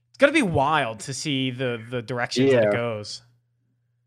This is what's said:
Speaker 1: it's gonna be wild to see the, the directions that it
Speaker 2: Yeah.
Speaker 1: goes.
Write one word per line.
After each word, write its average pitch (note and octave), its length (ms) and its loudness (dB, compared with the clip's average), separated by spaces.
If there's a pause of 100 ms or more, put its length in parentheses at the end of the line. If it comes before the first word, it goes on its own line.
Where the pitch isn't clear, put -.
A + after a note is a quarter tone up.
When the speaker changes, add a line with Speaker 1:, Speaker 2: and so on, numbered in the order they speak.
Speaker 1:
it's - 100 -10
gonna C#4+ 140 6
be D#4 100 4
wild C#3+ 560 0
to C3+ 160 -10
see C3 340 -2
the, B2 400 -6
the B2 140 -6
directions B2 480 0
that A#2 140 4
it - 0 -
Speaker 2:
Yeah. G#2 60 2
Speaker 1:
goes. A2+ 520 -6 (840)